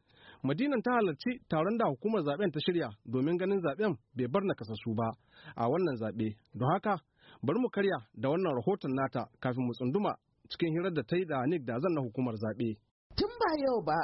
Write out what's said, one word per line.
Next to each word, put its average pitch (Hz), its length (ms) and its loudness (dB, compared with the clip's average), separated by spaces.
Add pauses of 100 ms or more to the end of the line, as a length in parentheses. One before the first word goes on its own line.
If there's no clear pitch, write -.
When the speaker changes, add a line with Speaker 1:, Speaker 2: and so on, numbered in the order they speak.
(420)
Speaker 1:
Madinan 226 400 2
ta 247 100 2
halarci 226 560 0
taron 180 300 2
da 226 80 2
hukumar 185 360 0
zaɓen 147 300 0
ta 151 80 -2
shirya 170 280 0 (160)
domin 135 340 0
ganin 196 220 2
zaɓen 165 360 0 (200)
bai 123 120 0
bar 190 160 2
nakasassu 113 500 -4
ba 113 140 0 (480)
a 117 120 0
wannan 156 300 0
zaɓe. 110 380 -2 (180)
Don 123 180 0
haka, 202 220 2 (480)
bari 147 160 0
mu 247 100 2
karya 196 280 0 (180)
da 117 140 -2
wannan 165 260 2
rahoton 131 400 0
nata 131 320 -2 (140)
kafin 127 260 0
mu 120 60 -2
tsunduma 143 420 0 (340)
cikin 165 260 0
hirar 175 200 0
da 143 80 0
ta 170 140 0
yi 185 80 2
da 139 220 0
Nick 156 200 2
Dazan 131 280 0
na 147 60 0
hukumar 123 340 -2
zaɓe. 110 420 -2 (400)
Speaker 2:
Tun 427 140 0 (100)
ba 392 100 2 (160)
yau 233 160 2
ba, 156 220 2